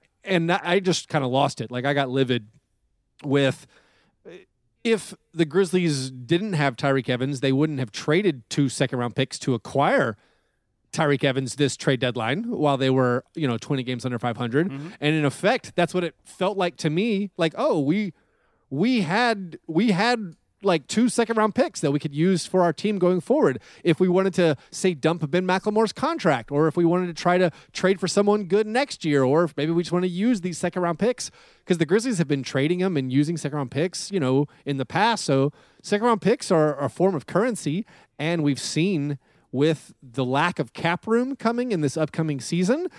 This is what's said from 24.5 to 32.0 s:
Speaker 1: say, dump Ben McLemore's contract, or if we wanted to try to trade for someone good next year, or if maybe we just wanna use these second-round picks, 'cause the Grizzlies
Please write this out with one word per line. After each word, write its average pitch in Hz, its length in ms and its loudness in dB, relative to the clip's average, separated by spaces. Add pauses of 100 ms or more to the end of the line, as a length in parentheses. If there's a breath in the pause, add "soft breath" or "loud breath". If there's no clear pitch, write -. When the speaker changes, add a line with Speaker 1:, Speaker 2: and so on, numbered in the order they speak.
Speaker 1:
say, 185 200 0
dump 156 380 -2
Ben 180 160 0
McLemore's 208 460 0
contract, 180 580 -2
or 147 160 2
if 147 100 -2
we 175 80 4
wanted 180 220 2
to 170 80 -8
try 180 240 2
to 175 140 2 (200 loud breath)
trade 190 280 0
for 185 80 -2
someone 208 360 2
good 202 220 2
next 240 380 -2
year, 143 180 4
or 147 220 4
if 151 120 -4
maybe 151 140 0
we 170 140 0
just 165 80 -8
wanna 180 160 0
use 196 320 0
these 170 180 -6
second-round 175 400 -2
picks, - 320 -2 (360 soft breath)
'cause 175 120 2
the 160 80 2
Grizzlies 220 320 2